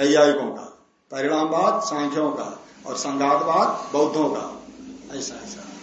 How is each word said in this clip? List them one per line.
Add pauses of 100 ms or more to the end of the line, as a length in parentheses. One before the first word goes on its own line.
नैयायिकों
का, (320)
परिणामवाद
सांख्यों
का (280)
और
संघातवाद
बौद्धों
का, (560)
ऐसा,
ऐसा। (220)